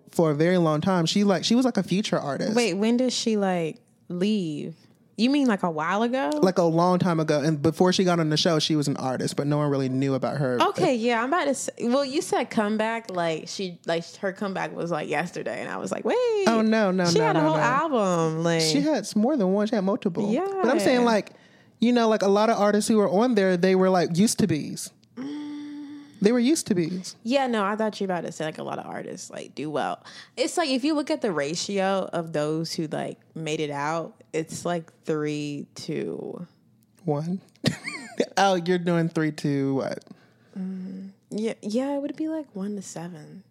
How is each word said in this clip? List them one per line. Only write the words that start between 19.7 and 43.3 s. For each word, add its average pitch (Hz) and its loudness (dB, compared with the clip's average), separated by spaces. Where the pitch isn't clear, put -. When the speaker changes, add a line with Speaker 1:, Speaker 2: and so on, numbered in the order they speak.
Speaker 1:
had 190 0
multiple. 202 -2
Speaker 2:
Yeah. 349 0
Speaker 1:
But 233 4
I'm 320 2
saying, 254 4
like, 220 2
you 233 6
know, 233 4
like, 220 4
a 196 4
lot 208 6
of 220 2
artists 208 4
who 226 4
were 202 6
on 220 4
there, 190 6
they 185 6
were, 185 6
like, 175 2
used 214 4
to 220 4
be's. - -4
They 208 6
were 247 4
used 269 2
to 202 0
be. 180 -2
Speaker 2:
Yeah, 262 0
no, 220 0
I 202 0
thought 214 -2
you 196 -2
were 185 -2
about 165 -4
to 170 -8
say, 156 -8
like, 156 -8
a 143 -10
lot 135 -6
of - -10
artists, - -12
like, - -14
do 147 -8
well. 110 -4
It's 320 -2
like, 330 0
if 262 0
you 311 0
look 294 -2
at 311 -2
the 226 -2
ratio 185 -2
of 165 -6
those 156 -2
who, 160 -4
like, 147 -8
made 156 -4
it 147 -4
out, 151 -6
it's, 160 -6
like, 175 -4
three 147 -4
to 147 -8
Speaker 1:
One? 160 -2
<laughs> - 2
Oh, 196 6
you're 180 2
doing 170 2
three 156 0
to 139 0
what? - -4
Speaker 2:
Mm, 190 -8
yeah, 220 -4
yeah, 254 -2
it 277 -2
would 294 -8
be, 311 -4
like, 311 -6
one 202 -8
to 196 -8
seven 165 -14